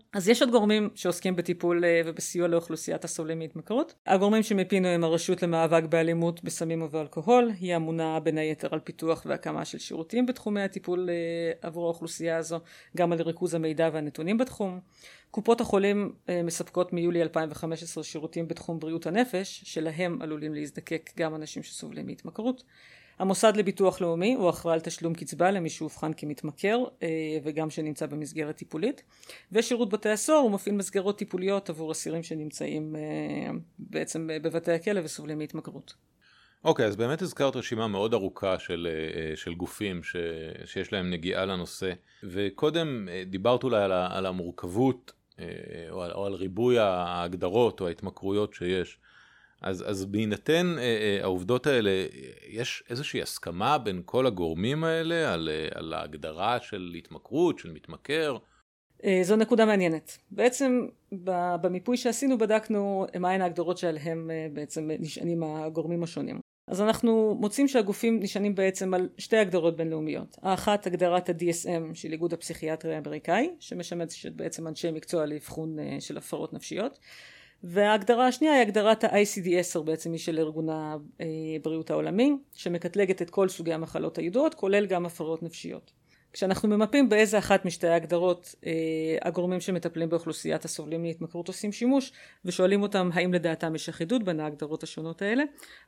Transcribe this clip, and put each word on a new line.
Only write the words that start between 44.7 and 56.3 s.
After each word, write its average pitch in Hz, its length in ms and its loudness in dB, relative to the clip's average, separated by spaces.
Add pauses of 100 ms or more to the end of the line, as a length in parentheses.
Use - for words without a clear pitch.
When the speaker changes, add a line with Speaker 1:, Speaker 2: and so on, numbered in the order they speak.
Speaker 2:
אה, 87 60 -12 (440)
או 90 140 -8
על, 87 80 -6
או 98 140 -4
על 98 80 -4
ריבוי 95 460 2
ההגדרות 90 1000 2
או 92 60 -2
ההתמכרויות 98 640 -2
שיש. 90 460 -2 (640)
אז, 92 260 -4
אז 98 180 -4
בהינתן, 110 720 0
אה, 120 60 -4
אה, 107 400 2
העובדות 95 440 0
האלה, 101 380 4 (420)
יש 110 420 -8
איזושהי 123 320 -4
הסכמה 95 560 -2
בין 98 280 -4
כל 131 220 2
הגורמים 95 560 -2
האלה 160 500 0
על, 82 180 -2
אה, 78 160 -2 (120)
על 80 140 -8
ההגדרה 80 680 -4